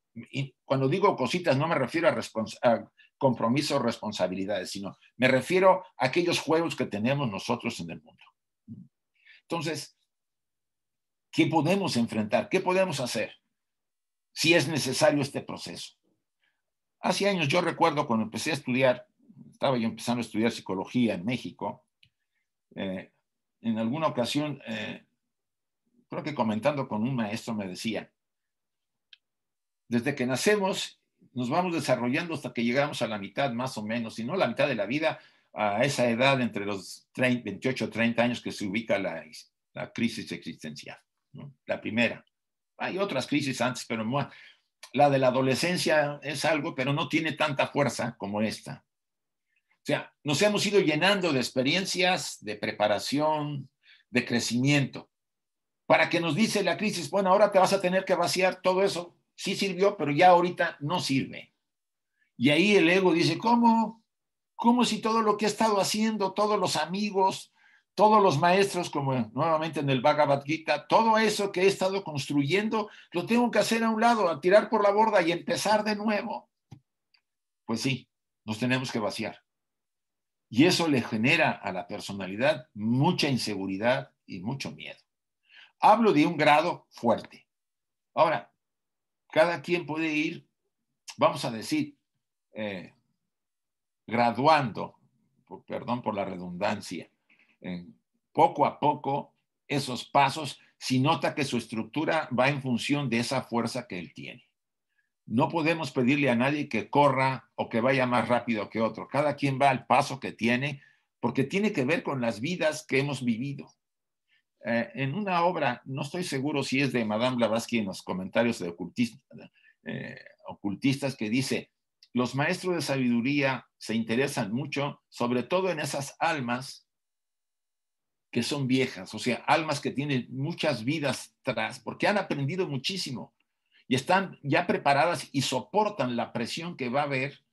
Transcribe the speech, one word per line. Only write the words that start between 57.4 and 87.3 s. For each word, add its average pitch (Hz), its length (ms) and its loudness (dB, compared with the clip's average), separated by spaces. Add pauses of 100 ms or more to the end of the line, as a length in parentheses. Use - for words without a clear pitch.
te 190 80 6
vas 185 120 4
a 196 80 2
tener 185 240 0
que 180 120 0
vaciar 175 440 0
todo 185 220 2
eso. 175 340 -2 (200)
Sí 185 180 -6
sirvió, 196 420 0
pero 147 140 -2
ya 165 180 6
ahorita 175 520 4
no 160 200 -2
sirve". - 540 -4 (800)
Y 123 140 4
ahí 196 260 4
el 165 140 6
ego 185 240 4
dice, 165 240 2
"¿Cómo? 226 680 2 (520)
¿Cómo 240 300 4
si 214 160 -2
todo 226 180 2
lo 214 160 2
que 214 80 -2
he 208 40 4
estado 208 300 2
haciendo, 214 540 0
todos 208 260 2
los 160 180 0
amigos, 190 760 0 (420)
todos 214 260 8
los 175 180 6
maestros", 180 520 2
como 139 220 -2 (220)
nuevamente 156 460 0
en 139 100 0
el 127 100 2
Bhagavad 147 440 4
Gita, 151 440 -2
"todo 220 300 6
eso 208 340 2
que 180 100 0
he 190 40 6
estado 190 360 2
construyendo, 165 880 0 (220)
lo 175 140 -4
tengo 240 260 4
que 240 80 4
hacer 226 240 2
a 226 60 2
un 220 100 0
lado, 226 280 4
a 156 120 -2
tirar 208 280 6
por 214 140 2
la 202 80 6
borda 208 320 4
y 165 80 2
empezar 175 540 0
de 214 100 0
nuevo"? 208 560 -4 (1120)
Pues 113 180 -4
sí, 135 260 -4 (360)
nos 107 140 -6
tenemos 127 320 -2
que 120 80 -4
vaciar. 104 460 -6 (1040)
Y 120 160 6
eso 175 240 4
le 127 140 2
genera 131 480 2
a 101 220 -8
la 90 160 -8
personalidad 104 840 -4
mucha 135 560 0
inseguridad 107 840 -2 (140)
y 95 140 -12
mucho 120 300 -8
miedo. 76 280 -16 (800)
Hablo 208 320 6
de 151 120 6
un 175 120 0
grado 151 520 4
fuerte. - 600 -2 (640)